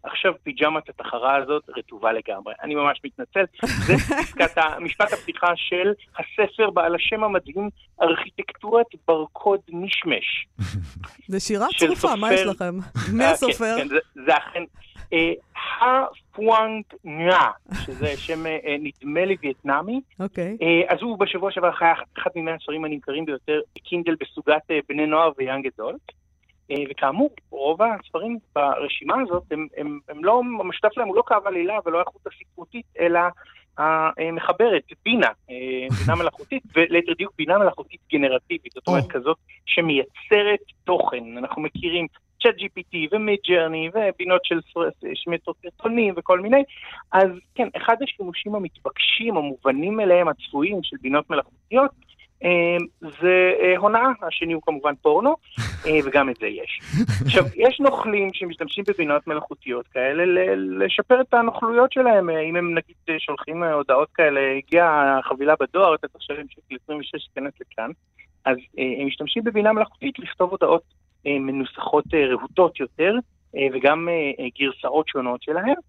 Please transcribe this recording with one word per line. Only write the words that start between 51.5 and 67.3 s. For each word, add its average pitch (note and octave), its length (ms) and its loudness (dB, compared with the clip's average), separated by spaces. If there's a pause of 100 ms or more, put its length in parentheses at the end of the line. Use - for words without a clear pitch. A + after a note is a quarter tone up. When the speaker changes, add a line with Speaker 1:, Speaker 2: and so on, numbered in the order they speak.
Speaker 1:
אה, F3 340 2 (440)
זה, F3+ 300 6 (100)
אה, F3+ 160 4
הונאה, A3 300 4 (140)
השני E3+ 320 -4
הוא D#3+ 80 -4
כמובן D3 400 -2
פורנו, F3+ 340 4 (220)
Speaker 3:
<laughs> - 300 -8
Speaker 1:
אה, D#3 180 4
וגם C3+ 240 4
את A#2+ 60 -4
זה A2 120 -6
יש. - 320 -8 (460)
עכשיו, C#3 200 4 (100)
יש B3+ 240 4
נוכלים G#3+ 540 2
שמשתמשים E3+ 540 -8
בבינות D#3 400 0
מלאכותיות C#3+ 600 -6
כאלה C#3 380 0
ל-, F#3 580 0
לשפר G#3+ 380 4
את B3+ 120 0
הנוכלויות A#3 580 2
שלהם. A3 380 4
אה, D#3+ 120 0
אם E3 140 -4
הם F3 180 0
נגיד, - 220 -4 (140)
אה, D#3+ 100 0
שולחים, D#3+ 440 -6
אה, D#3+ 100 0
הודעות C#3+ 400 2
כאלה, D3 260 4 (180)
"הגיעה D3 640 4
החבילה C#3+ 400 2
בדואר, E3+ 360 4
אתה D3 120 -8
צריך - 240 -18
לשלם D3 180 -8
שקל - 340 -18
עשרים D3+ 160 -8
ושש, - 280 -12
תיכנס C#3 340 -10